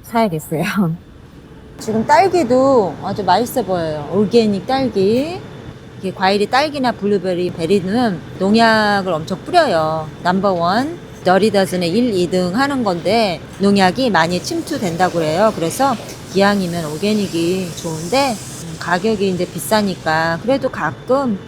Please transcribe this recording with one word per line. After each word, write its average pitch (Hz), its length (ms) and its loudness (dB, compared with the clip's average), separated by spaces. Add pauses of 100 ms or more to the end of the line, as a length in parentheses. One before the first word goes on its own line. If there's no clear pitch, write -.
사야겠어요. 165 600 -2
<laughs> 175 320 0 (800)
지금 220 280 -2
딸기도 269 960 4
아주 196 220 -4
맛있어 226 400 2
보여요. 160 480 -4
올게닉 208 540 2
딸기. 262 760 0 (580)
이게 185 140 -6
과일이 202 360 0
딸기나 277 440 0
블루베리, 180 600 -2
베리는 190 640 0 (200)
농약을 208 760 2
엄청 160 300 -4
뿌려요. 160 680 0 (140)
넘버원, 190 760 0 (260)
너리다즈는 185 640 2
일, 226 260 2
이 180 160 0
등 180 260 0
하는 277 280 0
건데 185 560 0 (200)
농약이 202 500 4
많이 175 320 2
침투된다고 185 760 -2
그래요. 170 360 2
그래서 220 400 0 (380)
기왕이면 185 600 2
오게닉이 175 840 -2
좋은데, 175 560 -2
음, - 460 -10
가격이 190 520 0
이제 175 160 -2
비싸니까 165 960 -2
그래도 262 280 0
가끔 208 760 -2